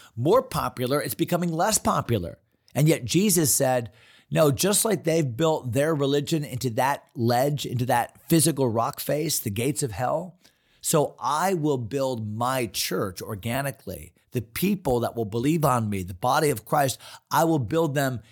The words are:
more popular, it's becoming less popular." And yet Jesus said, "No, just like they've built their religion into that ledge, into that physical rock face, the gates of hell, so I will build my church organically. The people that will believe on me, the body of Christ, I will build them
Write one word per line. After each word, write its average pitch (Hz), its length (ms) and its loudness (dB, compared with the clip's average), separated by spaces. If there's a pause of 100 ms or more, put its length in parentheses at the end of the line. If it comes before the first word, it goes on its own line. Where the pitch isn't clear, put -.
(180)
more 175 260 4
popular, 127 580 -2
it's 131 140 -6
becoming 170 380 4
less 196 240 2
popular." 117 640 0 (360)
And 151 120 4
yet 127 180 2
Jesus 170 460 2
said, 127 380 0 (400)
"No, 151 220 4
just 202 340 2
like 202 180 0
they've 156 320 0
built 151 360 0
their 147 240 2
religion 143 480 0
into 131 280 -4
that 131 340 0 (100)
ledge, 120 500 2
into 120 220 -2
that 120 420 0
physical 139 400 4
rock 113 300 -2
face, 147 400 -2
the 110 100 -6
gates 117 320 -2
of 117 120 -4
hell, 143 440 -4 (420)
so - 400 0
I 160 360 0
will 147 240 0
build 120 520 -4
my 120 360 -2
church 117 520 -4
organically. 104 960 -8 (180)
The 123 100 -2
people 139 580 0
that 117 160 -4
will 113 100 -4
believe 139 400 0
on 120 240 2
me, 95 140 -2
the 92 100 -10
body 139 380 0
of 113 140 -6
Christ, 143 340 0 (320)
I 156 140 2
will 160 140 2
build 147 360 -2
them 131 240 -2 (120)